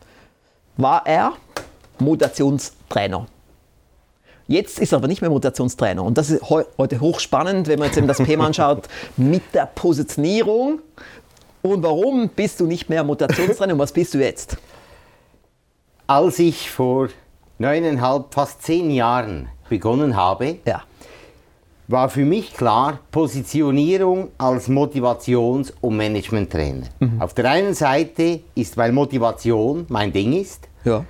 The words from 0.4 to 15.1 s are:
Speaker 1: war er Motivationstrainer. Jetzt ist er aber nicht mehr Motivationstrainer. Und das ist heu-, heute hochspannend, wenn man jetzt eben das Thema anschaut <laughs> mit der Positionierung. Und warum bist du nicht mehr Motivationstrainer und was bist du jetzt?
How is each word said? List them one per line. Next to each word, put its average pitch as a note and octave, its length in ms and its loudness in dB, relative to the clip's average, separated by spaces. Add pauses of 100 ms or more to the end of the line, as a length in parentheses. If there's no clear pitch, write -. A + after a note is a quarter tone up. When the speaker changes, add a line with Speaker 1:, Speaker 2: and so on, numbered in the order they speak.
Speaker 1:
war C3+ 300 2
er G3 260 2 (640)
Motivationstrainer. C3+ 1300 -2 (1200)
Jetzt - 340 0
ist F#3 120 0
er D3+ 60 6
aber B2 80 0
nicht E3+ 140 -2
mehr E3+ 100 0
Motivationstrainer. B2+ 720 0
Und A2+ 160 0
das D3+ 100 2
ist - 220 0
heu-, D#3 140 2 (120)
heute C3 240 0
hochspannend, E3 680 0
wenn D3 100 2
man D3 80 0
jetzt C#3+ 100 -2
eben C#3+ 120 4
das C#3 80 2
Thema D#3 300 2
anschaut D3 420 0 (120)
<laughs> - 160 -18
mit D3 260 2 (120)
der D#3 120 2
Positionierung. G#3 1120 0 (840)
Und F#3+ 220 0
warum G#3+ 440 2
bist - 300 -2
du F3 80 2
nicht E3+ 220 -4
mehr D#3+ 160 0
Motivationstrainer F3 720 0
und C#3+ 40 0
was C#3 140 -2
bist E3+ 200 0
du C#3+ 60 0
jetzt? - 380 -2 (1500)